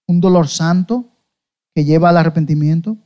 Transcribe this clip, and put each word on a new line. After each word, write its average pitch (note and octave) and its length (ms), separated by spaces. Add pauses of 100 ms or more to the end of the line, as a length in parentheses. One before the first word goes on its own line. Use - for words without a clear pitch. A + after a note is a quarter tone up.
un F3 140
dolor F3+ 280
santo F#3 600 (640)
que D3+ 100
lleva D#3+ 260
al E3+ 60
arrepentimiento. D#3+ 880